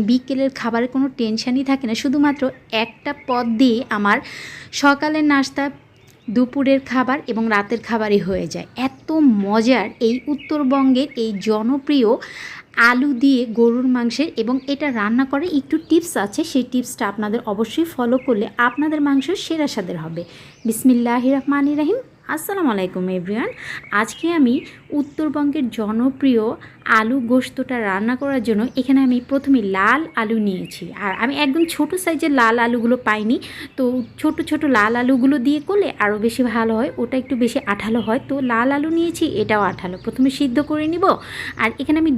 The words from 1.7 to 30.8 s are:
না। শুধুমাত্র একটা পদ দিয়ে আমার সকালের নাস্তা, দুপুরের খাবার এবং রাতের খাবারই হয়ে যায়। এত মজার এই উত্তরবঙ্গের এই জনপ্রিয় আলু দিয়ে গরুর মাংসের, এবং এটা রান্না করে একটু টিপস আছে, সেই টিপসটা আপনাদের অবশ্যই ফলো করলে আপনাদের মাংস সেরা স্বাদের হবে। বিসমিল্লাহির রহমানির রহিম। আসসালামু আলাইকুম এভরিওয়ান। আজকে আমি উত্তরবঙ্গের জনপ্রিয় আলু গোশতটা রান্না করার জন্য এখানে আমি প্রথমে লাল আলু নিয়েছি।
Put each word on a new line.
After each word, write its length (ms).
না। 80
শুধুমাত্র 480
একটা 400
পদ 180
দিয়ে 200
আমার 280
সকালের 520
নাস্তা, 400
দুপুরের 560
খাবার 420
এবং 220
রাতের 340
খাবারই 460
হয়ে 180
যায়। 200
এত 220
মজার 440
এই 80
উত্তরবঙ্গের 760
এই 80
জনপ্রিয় 640
আলু 220
দিয়ে 180
গরুর 380
মাংসের, 400
এবং 180
এটা 140
রান্না 320
করে 140
একটু 180
টিপস 280
আছে, 240
সেই 200
টিপসটা 420
আপনাদের 280
অবশ্যই 420
ফলো 220
করলে 200
আপনাদের 480
মাংস 200
সেরা 300
স্বাদের 300
হবে। 180
বিসমিল্লাহির 720
রহমানির 440
রহিম। 200
আসসালামু 400
আলাইকুম 300
এভরিওয়ান। 340
আজকে 260
আমি 160
উত্তরবঙ্গের 680
জনপ্রিয় 640
আলু 180
গোশতটা 460
রান্না 280
করার 320
জন্য 140
এখানে 260
আমি 120
প্রথমে 300
লাল 240
আলু 160
নিয়েছি। 460